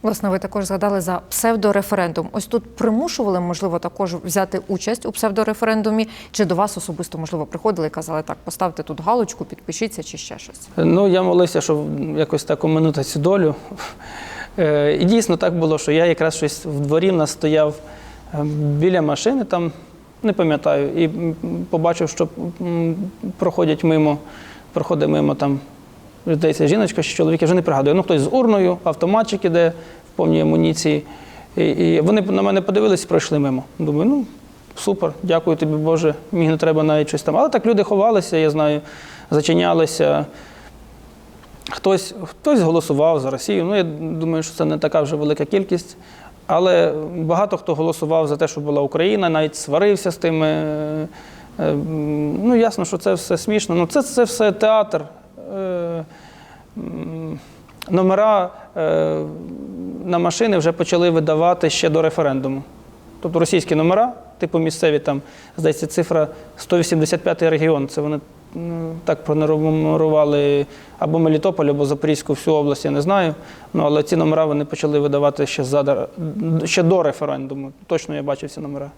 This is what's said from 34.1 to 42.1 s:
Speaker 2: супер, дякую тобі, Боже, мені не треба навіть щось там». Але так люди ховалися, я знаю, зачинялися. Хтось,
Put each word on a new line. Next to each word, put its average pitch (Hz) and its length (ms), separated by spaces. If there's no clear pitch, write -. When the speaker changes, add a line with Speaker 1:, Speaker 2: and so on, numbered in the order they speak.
Speaker 2:
супер, 190 380
дякую 165 340
тобі, 156 180
Боже, 156 400
мені 170 160
не 156 100
треба 156 260
навіть 151 240
щось 151 140
там». 156 160
Але 294 120
так 226 160
люди 214 180
ховалися, 196 540
я 156 120
знаю, 151 320
зачинялися. 156 960
Хтось, 190 440